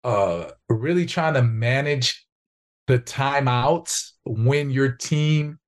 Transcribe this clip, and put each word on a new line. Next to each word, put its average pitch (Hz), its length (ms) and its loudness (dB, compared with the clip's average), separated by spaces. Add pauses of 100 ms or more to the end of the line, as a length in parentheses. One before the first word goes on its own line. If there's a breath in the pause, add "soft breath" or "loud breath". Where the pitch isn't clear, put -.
uh, 92 460 0 (180)
really 160 380 0
trying 160 280 -2
to 131 80 4
manage 123 840 0 (600)
the 127 120 4
timeouts 139 1120 -2 (120)
when 135 460 0
your 135 220 0
team 151 760 -2